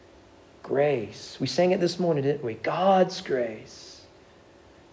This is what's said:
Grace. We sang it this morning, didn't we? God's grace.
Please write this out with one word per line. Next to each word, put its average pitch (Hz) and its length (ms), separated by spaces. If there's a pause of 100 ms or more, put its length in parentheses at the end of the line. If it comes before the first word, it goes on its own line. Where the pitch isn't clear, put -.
(640)
Grace. 127 760
We 131 80
sang 180 260
it 185 80
this 175 180
morning, 165 260
didn't 143 200
we? 113 100
God's 180 680
grace. - 840 (920)